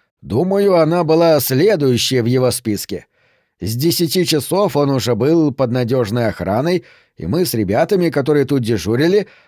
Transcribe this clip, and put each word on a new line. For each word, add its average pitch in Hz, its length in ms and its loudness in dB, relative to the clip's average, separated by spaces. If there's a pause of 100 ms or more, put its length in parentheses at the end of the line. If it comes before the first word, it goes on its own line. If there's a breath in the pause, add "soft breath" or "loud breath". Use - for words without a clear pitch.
(200 soft breath)
Думаю, 190 560 0
она 165 280 2
была 160 360 4
следующей 135 800 2
в 113 60 0
его 127 240 2
списке. 101 560 -6 (540)
С 110 140 -4
десяти 165 520 0
часов 160 500 0
он 143 140 2
уже 123 240 -2
был 151 380 2
под 127 180 -2
надёжной 120 580 -2
охраной, 123 560 -2 (320 soft breath)
и 80 100 -10
мы 156 200 0
с - 80 -4
ребятами, 147 560 0
которые 143 340 0
тут 139 160 0
дежурили, 120 680 0 (200 soft breath)